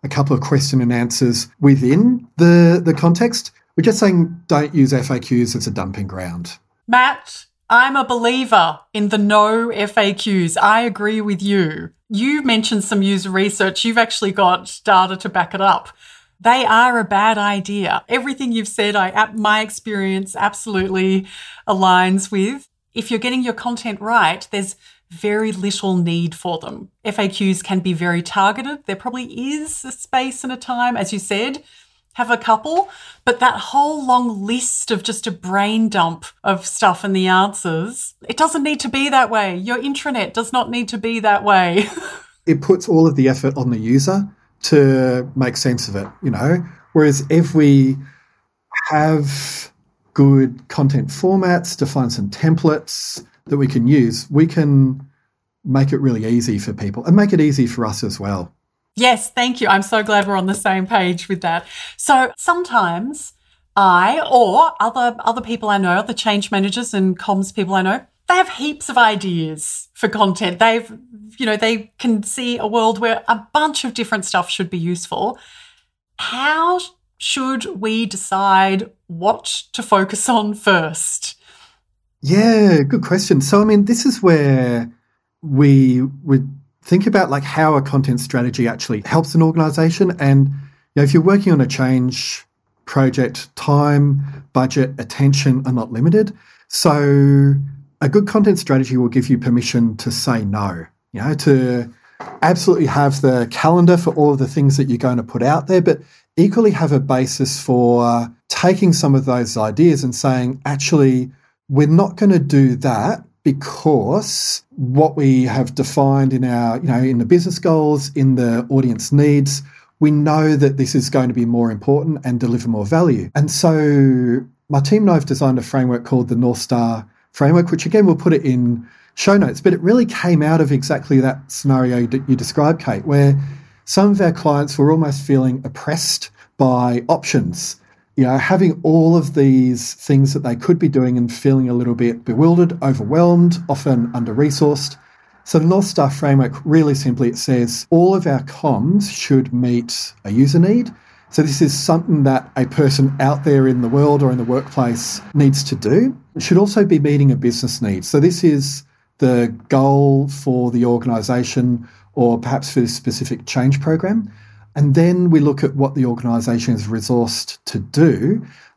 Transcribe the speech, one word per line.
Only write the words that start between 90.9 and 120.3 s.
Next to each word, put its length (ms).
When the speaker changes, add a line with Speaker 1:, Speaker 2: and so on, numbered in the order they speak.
Speaker 1:
know, 60
if 100
you're 100
working 300
on 80
a 60
change 760
project, 680
time, 920
budget, 440
attention 680
are 80
not 180
limited. 400
So 840
a 80
good 180
content 320
strategy 400
will 100
give 220
you 80
permission 580
to 140
say 340
no, 400
you 100
know, 120
to 560
absolutely 420
have 380
the 280
calendar 460
for 180
all 180
of 60
the 100
things 280
that 140
you're 80
going 180
to 60
put 200
out 260
there, 120
but 200
equally 340
have 220
a 80
basis 640
for 640
taking 440
some 220
of 100
those 320
ideas 480
and 100
saying, 520
"Actually, 640
we're 180
not 280
gonna 220
do 380
that 480
because 1200
what 400
we 280
have 300
defined 600
in 100
our, 340
you 100
know, 140
in 160
the 60
business 340
goals, 560
in 200
the 340
audience 440
needs, 500
we 100
know 460